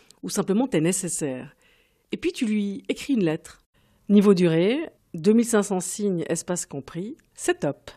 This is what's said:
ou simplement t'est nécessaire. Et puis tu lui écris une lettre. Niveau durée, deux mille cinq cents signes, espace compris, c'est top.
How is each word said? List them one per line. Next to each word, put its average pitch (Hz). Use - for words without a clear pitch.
ou 185
simplement 202
t'est 165
nécessaire. 156
Et 208
puis 330
tu -
lui 208
écris -
une 214
lettre. 160
Niveau 202
durée, 180
deux 175
mille 226
cinq 214
cents 190
signes, 190
espace 170
compris, 170
c'est -
top. -